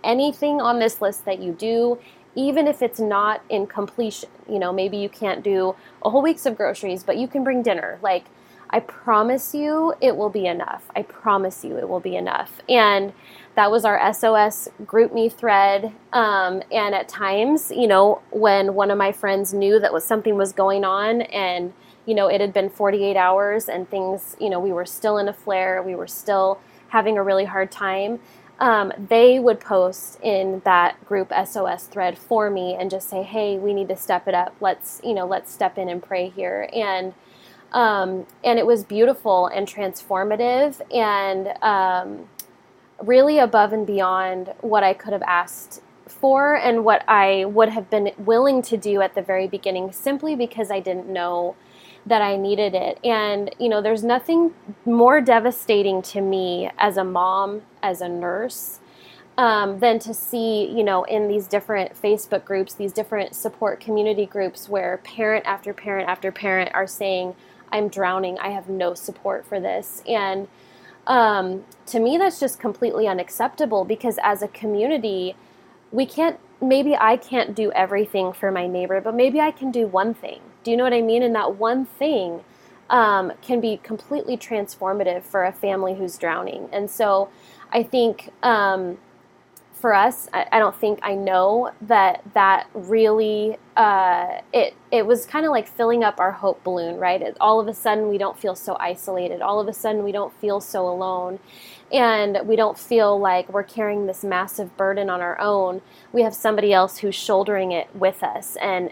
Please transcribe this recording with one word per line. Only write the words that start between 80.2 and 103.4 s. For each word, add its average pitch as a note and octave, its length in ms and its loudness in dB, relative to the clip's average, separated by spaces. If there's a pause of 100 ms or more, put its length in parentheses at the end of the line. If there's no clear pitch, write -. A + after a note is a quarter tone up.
Do A#3 60 -4
you A#3 60 2
know B3 80 2
what B3+ 100 2
I A#3 80 2
mean? A3+ 200 2
And A#3 120 2
that G3+ 220 -2
one A#3+ 280 0
thing, G#3+ 580 -4 (480)
um, G#3 420 2 (100)
can B3 180 -2
be A3 160 -2
completely B3 600 -8
transformative G3 840 -2
for F#3 220 -2
a F3+ 80 0
family F#3+ 420 -2
who's F#3 240 -8
drowning. F3 540 -6
And G3+ 180 -6
so G3 380 2 (420)
I A#3 120 0
think, A#3 480 0 (120)
um, F#3+ 560 0 (760)
for A3+ 220 2
us, G#3+ 380 2
I, F3 200 -2
I A3+ 60 4
don't G#3+ 160 2
think, G#3 280 -2
I G3+ 120 -4
know G3 560 2 (120)
that G3+ 400 4 (100)
that G3 400 4
really, G#3+ 880 2 (180)
uh, F#3 640 2 (100)
it, - 240 2 (160)
it A3 160 2
was A#3+ 200 2
kinda D#4 240 -2
like A#3+ 180 0
filling A#3 340 0
up G#3 160 0
our F#3 140 2
hope F#3+ 320 -4
balloon, E3+ 320 -6
right? F#3 240 0
It, - 180 -8
all A3 220 4
of G#3+ 80 -4
a A3 60 -8
sudden, G#3+ 340 -2
we G3+ 80 -2
don't G3 220 -4
feel F#3+ 160 -4
so - 260 -8
isolated. F3+ 600 -6
All G#3 180 0
of G3+ 80 -4
a A3 60 -8
sudden, G#3+ 280 -2
we G3+ 100 -4
don't G3 280 -6
feel G3+ 220 -2
so F#3 260 -4
alone. F#3 520 -6 (520)
And G#3 560 2
we A3 80 4
don't A3 220 2
feel G#3 420 2
like F#3 320 0